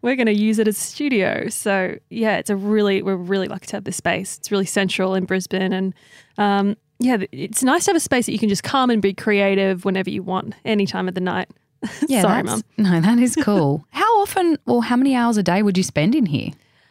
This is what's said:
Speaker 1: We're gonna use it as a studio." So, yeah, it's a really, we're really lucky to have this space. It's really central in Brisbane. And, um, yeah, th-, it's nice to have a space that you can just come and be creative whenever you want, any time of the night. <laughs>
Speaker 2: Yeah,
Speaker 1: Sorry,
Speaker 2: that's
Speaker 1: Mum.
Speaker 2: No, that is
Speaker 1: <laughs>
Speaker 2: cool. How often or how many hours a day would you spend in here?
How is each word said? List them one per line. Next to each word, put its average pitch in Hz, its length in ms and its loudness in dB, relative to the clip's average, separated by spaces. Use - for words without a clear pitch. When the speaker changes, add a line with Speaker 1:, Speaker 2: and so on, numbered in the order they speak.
Speaker 1:
We're 247 120 0
gonna 233 160 2
use 208 280 2
it 220 100 4
as 208 80 0
a - 40 -8
studio." - 680 -2
So, 196 480 -2
yeah, 220 260 0
it's - 140 -4
a 208 40 2
really, 202 460 2
we're 190 160 -2
really 185 320 -2
lucky 190 200 -10
to 208 80 -8
have 196 80 -8
this - 120 -8
space. 185 400 -4
It's - 160 -12
really 196 140 0
central 190 480 -2
in 185 100 0
Brisbane. 190 480 -2
And, 190 220 -4
um, 202 400 0
yeah, 247 180 2
th-, 185 160 -4
it's 226 300 -6
nice 285 240 2
to 403 60 2
have 339 40 2
a 311 40 4
space 254 260 0
that - 60 -4
you 214 60 -2
can 214 120 2
just 196 120 -2
come 262 280 2
and 220 100 2
be 196 140 0
creative 196 720 0
whenever 190 240 -2
you 202 120 -6
want, 185 320 -6
any 214 180 2
time 190 240 -4
of 180 60 -6
the 185 80 -4
night. 180 260 -4
<laughs> 220 60 -8
Speaker 2:
Yeah, 262 120 2
Speaker 1:
Sorry, 208 220 4
Speaker 2:
that's 220 200 -4
Speaker 1:
Mum. 196 160 2
Speaker 2:
No, 170 80 4
that 220 180 4
is 240 180 2
Speaker 1:
<laughs> 311 60 0
Speaker 2:
cool. 156 480 2
How 415 300 2
often 359 460 0
or 240 180 2
how 240 120 0
many 262 200 2
hours 233 220 2
a 208 40 2
day 180 200 2
would 196 160 2
you 190 40 2
spend 175 320 2
in 277 120 2
here? 143 240 -2